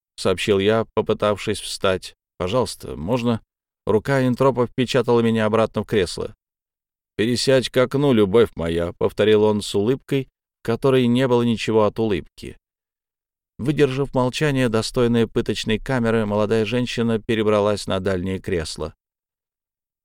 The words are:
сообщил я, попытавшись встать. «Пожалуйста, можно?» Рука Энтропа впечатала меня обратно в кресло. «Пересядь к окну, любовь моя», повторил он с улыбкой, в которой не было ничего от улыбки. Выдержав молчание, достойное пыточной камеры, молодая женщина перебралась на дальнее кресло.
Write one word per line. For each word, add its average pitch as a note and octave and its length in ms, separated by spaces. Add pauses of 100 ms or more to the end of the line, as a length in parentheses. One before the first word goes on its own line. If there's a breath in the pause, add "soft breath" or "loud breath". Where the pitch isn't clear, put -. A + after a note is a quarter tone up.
(200)
сообщил G2 380
я, G#2+ 360
попытавшись G#2+ 640
встать. - 540 (240)
«Пожалуйста, G2 580
можно?» A#2 440 (460)
Рука B2+ 400
Энтропа B2 400
впечатала A#2+ 540
меня A2+ 260
обратно A2 360
в - 40
кресло. - 480 (840)
«Пересядь A#2+ 540
к - 80
окну, C#3 340
любовь G#2+ 420
моя», E2+ 380
повторил G#2 500
он G#2+ 200
с - 120
улыбкой, C3 540 (340)
в - 40
которой C3 400
не A#2+ 200
было A#2+ 160
ничего A2 420
от G2+ 140
улыбки. G2+ 580 (1000)
Выдержав C3+ 560
молчание, C3 540
достойное A#2 580
пыточной A2 520
камеры, A2+ 460
молодая G#2+ 400
женщина A#2 560
перебралась G#2+ 680
на F#2+ 140
дальнее F#2+ 380
кресло. D#2+ 560 (1120)